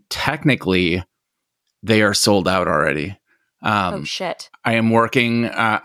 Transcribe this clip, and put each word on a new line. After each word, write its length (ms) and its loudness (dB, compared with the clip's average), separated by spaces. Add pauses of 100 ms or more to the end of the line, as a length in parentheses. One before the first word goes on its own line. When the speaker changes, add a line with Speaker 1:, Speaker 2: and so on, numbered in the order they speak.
Speaker 1:
technically, 960 0 (800)
they 180 4
are 120 2
sold 340 2
out 200 0
already. 500 -2 (440)
Um, 320 0
Speaker 2:
Oh, 100 -10
shit. 460 -10 (140)
Speaker 1:
I 120 -2
am 160 2
working, 540 2
uh, 400 -2